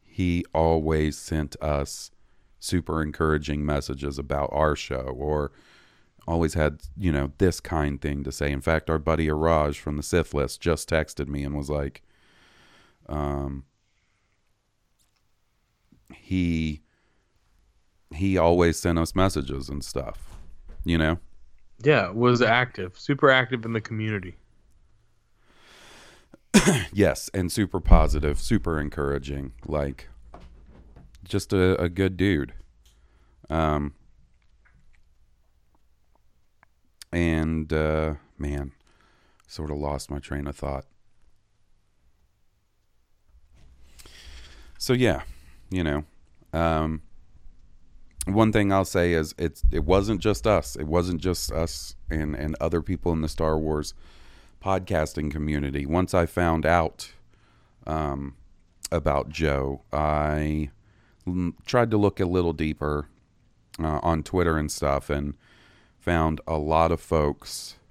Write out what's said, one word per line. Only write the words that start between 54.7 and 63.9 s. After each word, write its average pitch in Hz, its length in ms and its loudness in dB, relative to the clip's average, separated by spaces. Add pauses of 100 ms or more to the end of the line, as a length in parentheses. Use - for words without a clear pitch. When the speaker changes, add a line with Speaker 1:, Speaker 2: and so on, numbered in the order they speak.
Speaker 1:
community. 73 560 -2
Once 85 280 0
I 87 120 4
found 82 400 0
out, 82 460 0 (720)
um, 69 480 -4 (560)
about 73 380 0
Joe, 69 540 -2 (100)
I 76 800 0 (560)
l-, 90 260 -2 (140)
tried 120 240 2
to 110 80 2
look 101 220 2
a 98 60 2
little 87 280 2
deeper, 76 540 -2 (680)
uh, 78 240 -2